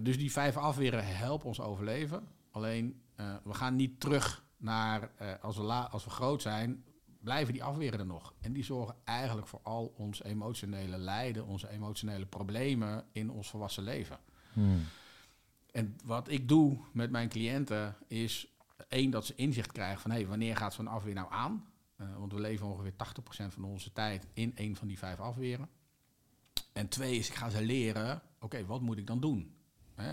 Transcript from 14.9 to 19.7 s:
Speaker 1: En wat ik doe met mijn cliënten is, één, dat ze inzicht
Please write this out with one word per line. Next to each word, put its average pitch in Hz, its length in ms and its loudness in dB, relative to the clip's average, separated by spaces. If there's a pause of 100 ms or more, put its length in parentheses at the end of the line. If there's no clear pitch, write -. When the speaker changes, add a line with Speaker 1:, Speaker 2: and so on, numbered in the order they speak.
Speaker 1:
En 110 320 -2
wat 117 240 -2
ik 135 200 0
doe 143 300 10 (140)
met 117 180 2
mijn 117 180 2
cliënten 110 680 2 (100)
is, 113 400 -2 (420)
één, 131 220 4
dat 110 160 0
ze - 80 -6
inzicht 123 380 2